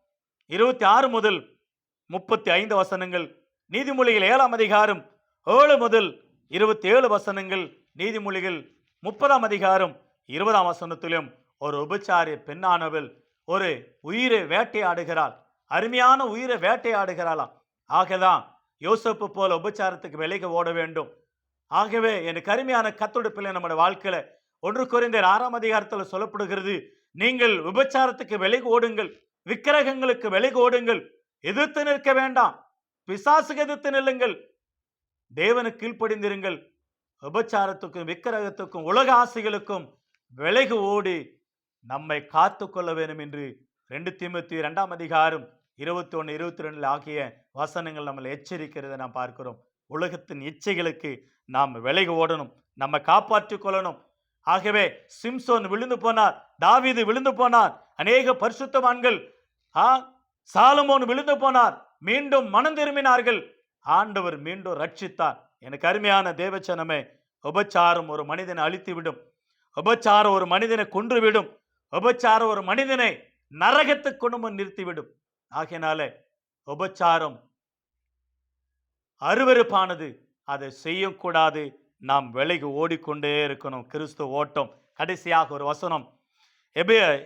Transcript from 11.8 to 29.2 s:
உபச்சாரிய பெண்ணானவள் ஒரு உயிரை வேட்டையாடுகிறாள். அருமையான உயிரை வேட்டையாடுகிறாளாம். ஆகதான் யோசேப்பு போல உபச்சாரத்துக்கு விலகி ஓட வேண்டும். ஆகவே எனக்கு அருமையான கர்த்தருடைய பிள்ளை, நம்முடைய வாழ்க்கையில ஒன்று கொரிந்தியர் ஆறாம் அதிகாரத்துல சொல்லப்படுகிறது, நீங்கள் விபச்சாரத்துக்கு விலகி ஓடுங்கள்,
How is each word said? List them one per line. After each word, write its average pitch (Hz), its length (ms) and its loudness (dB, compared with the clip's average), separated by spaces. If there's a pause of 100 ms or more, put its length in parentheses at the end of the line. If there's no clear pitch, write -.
உபச்சாரிய 170 560 0
பெண்ணானவள் 160 720 -4 (400)
ஒரு 170 540 -4
உயிரை 226 420 0
வேட்டையாடுகிறாள். 170 920 -2 (360)
அருமையான 247 540 2
உயிரை 240 320 -4
வேட்டையாடுகிறாளாம். 185 960 -2 (360)
ஆகதான் 180 520 2 (400)
யோசேப்பு 214 460 -2
போல 190 280 0
உபச்சாரத்துக்கு 180 600 -6
விலகி 180 280 -6
ஓட 170 260 -2
வேண்டும். 160 400 -6 (600)
ஆகவே 214 400 0 (140)
எனக்கு 165 260 -6
அருமையான 240 380 0
கர்த்தருடைய 214 400 -4
பிள்ளை, 202 220 -8
நம்முடைய 175 300 -4
வாழ்க்கையில 185 360 0 (460)
ஒன்று 214 200 -2
கொரிந்தியர் 240 420 2
ஆறாம் 233 340 2
அதிகாரத்துல 214 440 -2
சொல்லப்படுகிறது, 196 720 -6 (360)
நீங்கள் 240 460 2
விபச்சாரத்துக்கு 247 800 0
விலகி 220 320 0
ஓடுங்கள், 226 400 0 (360)